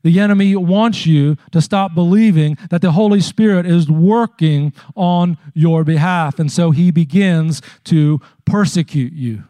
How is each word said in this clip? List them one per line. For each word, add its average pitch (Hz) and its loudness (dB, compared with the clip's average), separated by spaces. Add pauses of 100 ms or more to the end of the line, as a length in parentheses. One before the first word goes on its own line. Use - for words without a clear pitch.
The 170 2
enemy 196 2
wants 196 -2
you 151 2 (140)
to 165 0
stop 196 -4
believing 170 2 (140)
that 175 -2
the 180 0
Holy 202 2
Spirit 185 0
is 170 2
working 160 0 (220)
on 175 0 (160)
your 165 0
behalf. 160 -2
And 151 -2
so 170 0
he 170 2
begins 160 0 (240)
to 151 0 (240)
persecute 165 -2
you. 117 -10